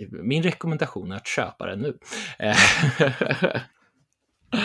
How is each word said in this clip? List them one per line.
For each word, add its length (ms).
min 320
rekommendation 680
är 40
att 120
köpa 380
det 100
nu. 220
Eh, 180
<laughs> 640